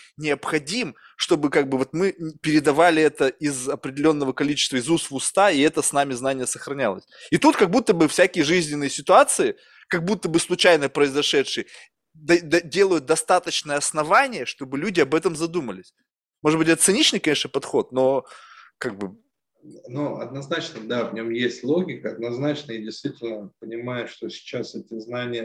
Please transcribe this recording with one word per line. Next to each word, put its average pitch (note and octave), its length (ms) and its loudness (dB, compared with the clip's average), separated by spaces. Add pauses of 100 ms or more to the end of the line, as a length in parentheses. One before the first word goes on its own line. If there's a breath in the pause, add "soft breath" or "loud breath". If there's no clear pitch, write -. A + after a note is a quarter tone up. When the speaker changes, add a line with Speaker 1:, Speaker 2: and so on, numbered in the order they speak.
(160 loud breath)
Speaker 1:
необходим, D3+ 800 -4 (220 soft breath)
чтобы, D3+ 320 2
как C#3+ 180 2
бы, C3+ 100 -2
вот C3 160 -2
мы F3+ 220 -2 (260)
передавали D#3 600 4
это D3 240 2
из C3 400 -4
определенного C#3+ 640 0
количества C#3 460 -2
из A#2+ 120 -2
уст D#3+ 220 -2
в C3+ 40 -8
уста, G3 360 2
и D3 80 2
это D3+ 220 2
с - 100 -2
нами C#3+ 220 0
знание B2+ 340 -4
сохранялось. B2+ 560 -6 (280 loud breath)
И E3 60 4
тут D4+ 200 4
как F#3+ 120 2
будто A3 240 2
бы E3 140 4
всякие F3+ 380 2
жизненные D3 440 0
ситуации, F3+ 680 4 (320 soft breath)
как E3+ 160 -2
будто F#3 240 -2
бы E3 100 2
случайно E3+ 480 4
произошедшие, C#3 800 0 (480 loud breath)
д-, D#3+ 280 2
д-, E3+ 200 0
делают E3+ 440 2
достаточное D#3+ 720 0
основание, E3 680 0
чтобы C3+ 320 -8
люди E3+ 240 0
об C#3 140 2
этом E3 200 0
задумались. D3 580 -6 (480)
Может D#3+ 180 4
быть, D#3+ 100 4
это D#3+ 120 4
циничный, A3 380 2
конечно, C#3+ 300 0
подход, - 420 -2
но C3 340 2 (520 loud breath)
как G#2+ 200 -8
бы G2 200 -8 (720)
Speaker 2:
Ну, C#3 300 -6
однозначно, C#3 680 -8
да, A#2+ 200 -4
в G2 80 -8
нем A2+ 180 -8
есть A#2 320 -4
логика. D3 480 -2
Однозначно A#2+ 600 -6
я A2 80 -8
действительно A2 800 -10
понимаю, A#2+ 480 -8
что - 220 -12
сейчас - 460 -10
эти A2 240 -14
знания, A#2+ 460 -8